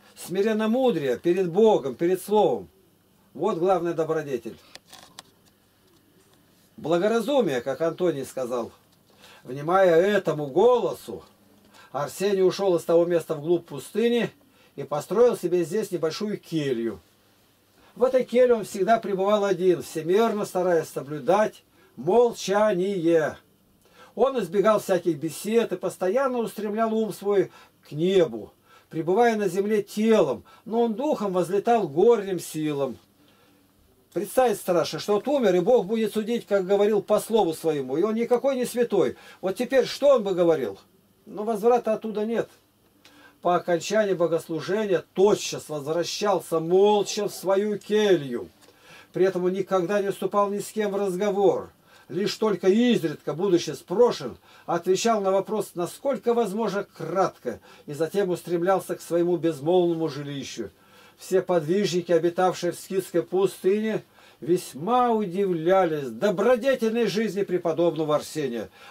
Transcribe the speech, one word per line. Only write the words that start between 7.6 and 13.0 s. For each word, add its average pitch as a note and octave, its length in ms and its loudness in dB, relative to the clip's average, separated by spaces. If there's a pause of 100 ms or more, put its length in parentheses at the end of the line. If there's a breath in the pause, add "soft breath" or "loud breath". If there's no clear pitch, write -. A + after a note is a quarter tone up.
как C3+ 200 -4
Антоний D#3+ 440 -2
сказал. A#2+ 480 -6 (720 loud breath)
Внимая E3 500 2
этому E3+ 540 2
голосу, F3+ 720 2 (720 loud breath)
Арсений F#3 500 -2
ушел F3+ 320 2
из D#3+ 80 0
того E3+ 220 4